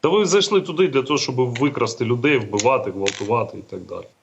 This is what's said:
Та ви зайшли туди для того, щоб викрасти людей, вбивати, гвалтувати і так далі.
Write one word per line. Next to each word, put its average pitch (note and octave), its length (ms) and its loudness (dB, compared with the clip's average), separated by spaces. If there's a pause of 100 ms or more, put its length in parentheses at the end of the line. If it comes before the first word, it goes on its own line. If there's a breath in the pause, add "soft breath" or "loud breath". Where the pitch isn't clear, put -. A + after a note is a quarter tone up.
Та F3+ 80 2
ви G#3 160 4
зайшли F#3+ 360 2
туди F3 260 0
для C3+ 140 2
того, C#3 160 0
щоб C3 180 -2
викрасти B2 680 0
людей, B2 320 2
вбивати, G#2 540 0
гвалтувати G2+ 680 -4
і F#2+ 40 -14
так F#2 200 -14
далі. F2+ 240 -14 (180)